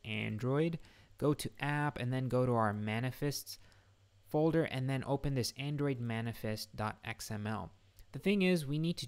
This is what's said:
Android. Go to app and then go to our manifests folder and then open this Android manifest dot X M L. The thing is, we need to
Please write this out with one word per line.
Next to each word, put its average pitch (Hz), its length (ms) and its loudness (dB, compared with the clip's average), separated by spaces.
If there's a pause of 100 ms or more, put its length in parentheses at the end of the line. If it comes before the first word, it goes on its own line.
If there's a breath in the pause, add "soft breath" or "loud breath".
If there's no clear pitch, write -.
Android. 120 760 0 (400 loud breath)
Go 143 160 4
to - 140 -4 (120)
app 147 380 0
and 123 120 -2
then 131 160 0
go 123 180 4
to 123 80 4
our 110 200 4
manifests 117 880 -2 (680 soft breath)
folder 160 340 4
and 131 260 -2
then 131 180 0
open 139 280 0
this 120 220 0
Android 143 440 0
manifest 113 760 -4
dot 107 300 -4
X - 260 -8
M 104 160 -4
L. 104 240 -4 (400 soft breath)
The 139 80 -8
thing 196 220 2
is, 185 240 4
we 147 140 0
need 165 180 0
to - 100 -8